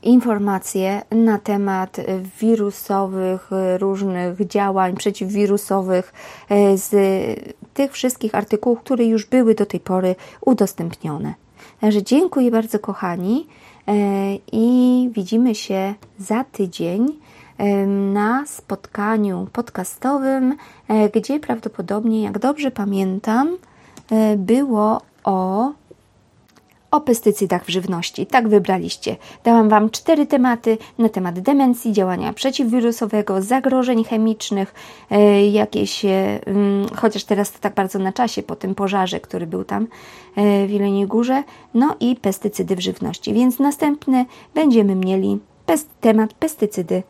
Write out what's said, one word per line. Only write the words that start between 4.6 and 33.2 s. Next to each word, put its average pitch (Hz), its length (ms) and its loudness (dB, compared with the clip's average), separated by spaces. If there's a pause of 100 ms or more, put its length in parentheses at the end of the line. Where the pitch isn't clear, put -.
przeciwwirusowych, 196 1160 -2 (360)
e, 202 300 4
z - 120 -6 (840)
tych 277 180 0
wszystkich 240 420 -4
artykułów, 214 460 0
które 240 240 0
już 226 220 2
były 233 280 4
do 208 120 0
tej 175 140 -6
pory 185 340 0 (260)
udostępnione. 170 960 -2 (460)
Także 208 220 2
dziękuję 269 480 2
bardzo, 226 280 -2
kochani, 190 680 -4 (420)
e, 202 40 0 (600)
i 247 600 4
widzimy 220 420 0
się 196 400 -4 (240)
za 220 260 -4
tydzień, 196 720 -4 (400)
e, 202 280 0
na 202 600 0
spotkaniu 202 1040 -4
podcastowym, 262 1040 -2 (320)
e, 214 200 4
gdzie 226 320 -2
prawdopodobnie, 220 840 -4
jak 202 160 -6
dobrze 277 320 -2
pamiętam, 202 800 -2 (640)
e, 220 260 2
było 220 640 2 (240)
o, 190 460 0 (1200)
o 285 100 2
pestycydach 214 640 0
w - 40 -14
żywności. 180 580 -6
Tak 233 220 2
wybraliście. 185 680 0 (280)
Dałam 226 240 6
Wam 214 220 4
cztery 302 360 0
tematy 240 520 0 (200)
na 226 100 4
temat 180 320 -4
demencji, 247 520 2
działania 185 400 0
przeciwwirusowego, 226 1080 0